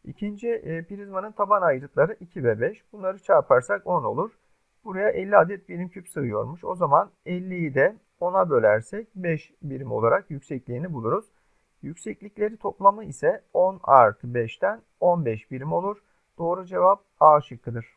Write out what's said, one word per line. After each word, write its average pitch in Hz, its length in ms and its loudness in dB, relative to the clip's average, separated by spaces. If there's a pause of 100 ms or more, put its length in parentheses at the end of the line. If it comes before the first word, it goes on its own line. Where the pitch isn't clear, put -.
İkinci, 208 440 -10
e, 165 360 -6
prizmanın 202 480 -12
taban 202 300 2
ayrıtları 143 580 0
iki 170 240 -10
ve 110 160 2
beş. 170 320 -4
Bunları 190 260 -6
çarparsak 160 680 4
on 175 180 0
olur. 139 260 -4 (540)
Buraya 202 260 -2
elli 196 260 0
adet 190 320 2
birim 175 200 -10
küp 175 200 -18
sığıyormuş. 123 560 -6
O 185 100 -6
zaman 175 360 2 (160)
elliyi 180 480 -6
de 170 220 2 (240)
ona 180 300 0
bölersek 113 640 2
beş 170 380 -6 (100)
birim 135 300 -10
olarak 117 380 0
yüksekliğini 139 600 -10
buluruz. 139 320 -4 (580)
Yükseklikleri 208 760 -8
toplamı 196 480 -2
ise 165 380 -4 (100)
on 185 300 0
artı 120 520 4
beşten 175 480 -4 (180)
on 175 240 0
beş 110 260 -6
birim 135 220 -10
olur. 196 260 -4 (400)
Doğru 175 260 -4
cevap 185 360 2 (200)
A 151 200 8
şıkkıdır. 117 460 -12 (100)